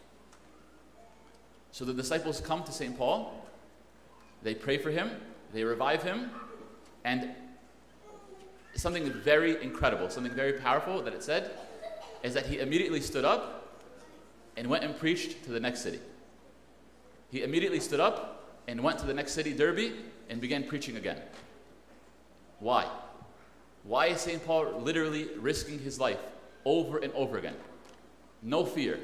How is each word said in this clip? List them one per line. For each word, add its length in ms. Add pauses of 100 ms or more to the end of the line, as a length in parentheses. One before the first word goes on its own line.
(1700)
So 120
the 100
disciples 460
come 240
to 80
Saint 260
Paul, 480 (960)
they 120
pray 220
for 140
him, 200 (420)
they 120
revive 380
him, 280 (720)
and 300 (1400)
something 380
very 500
incredible, 480
something 220
very 220
powerful 480
that 100
it 100
said, 280 (720)
is 120
that 120
he 120
immediately 420
stood 240
up 540 (800)
and 120
went 160
and 120
preached 480
to 60
the 100
next 200
city. 200 (1300)
He 120
immediately 380
stood 200
up 680
and 160
went 160
to 80
the 80
next 180
city, 220
Derbe, 380 (360)
and 120
began 240
preaching 320
again. 240 (1400)
Why? 300 (960)
Why 240
is 120
Saint 240
Paul 360
literally 560
risking 420
his 200
life 220 (440)
over 340
and 160
over 240
again? 180 (840)
No 240
fear, 380